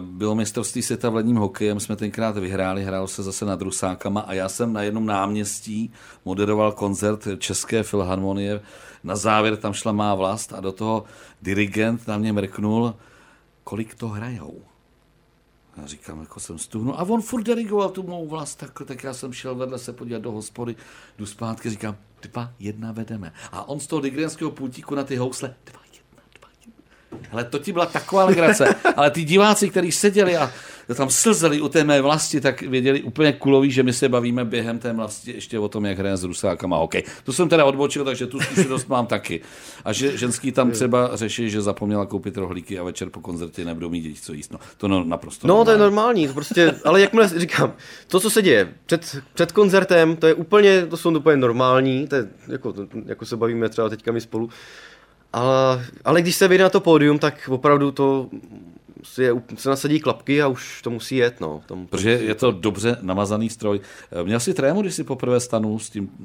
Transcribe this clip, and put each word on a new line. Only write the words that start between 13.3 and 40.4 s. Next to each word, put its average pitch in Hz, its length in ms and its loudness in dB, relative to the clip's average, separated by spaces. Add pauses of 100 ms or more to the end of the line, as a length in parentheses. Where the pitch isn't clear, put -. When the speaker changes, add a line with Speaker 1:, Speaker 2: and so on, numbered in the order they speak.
Speaker 1:
„Kolik 110 300 -10
to 117 140 -12
hrajou?“ 104 540 -12 (1120)
Já 73 100 -16
říkám, 76 340 -16
"Jako 78 200 -18
jsem 85 180 -14
stuhnul." 113 400 -8
A 165 40 -6
on 220 200 -2
furt 226 200 -8
dirigoval 208 460 -2
tu 190 140 -10
Mou 175 260 -10
vlast, 156 300 -12
tak, 135 140 -16 (120)
tak 127 200 -14
já 135 100 -10
jsem 127 180 -12
šel 127 220 -12
vedle 127 240 -8
se 120 140 -14
podívat 120 300 -12
do 117 100 -8
hospody, 113 440 -10 (420)
jdu 104 80 -12
zpátky, 113 440 -10
říkám, 104 260 -10 (260)
dva 120 360 -12
jedna 107 340 -10
vedeme. 107 400 -12 (200)
A 92 160 -12
on 143 120 -10
z - 60 -12
toho 156 160 -4
dirigentského 156 480 -6
pultíku 135 440 -10
na 139 100 -4
ty 139 120 -6
housle, 123 380 -6 (100)
dva - 160 -20 (140)
jedna, - 280 -20 (180)
dva - 80 -20 (180)
jedna. - 640 -20
Hele, 117 140 -6
to 131 140 -8
ti 196 140 -8
byla 170 140 0
taková 190 380 0
legrace. 180 500 6 (120)
<laughs> 349 100 2
Ale 147 140 6
ty 165 140 -2
diváci, 202 460 4
kteří 175 220 0
seděli 196 440 4
a 139 140 0 (460)
tam 135 140 0
slzeli 160 500 4
u 147 80 -2
té 156 160 4
Mé 147 180 6
vlasti, 151 380 0
tak 127 220 0
věděli 135 400 2
úplně 147 300 2
kulový, 139 380 4
že 127 120 4
my 123 100 2
se 131 160 2
bavíme 120 360 0
během 117 340 -4
té 120 140 -6
vlasti 113 400 -8
ještě 110 260 -8
o 104 100 -2
tom, 104 160 -4
jak 98 140 -2
hraje 98 180 -2
s 90 80 -6
Rusákama 90 520 -2
hokej. 80 260 0 (220)
To 131 80 -6
jsem 175 160 2
teda 160 160 6
odbočil, 139 400 2
takže 127 220 -4
tu 131 140 -8
zkušenost 131 480 0
mám 123 180 0
taky. 98 340 -4 (440)
A 107 80 -2
že 131 260 0
ženský 123 340 -2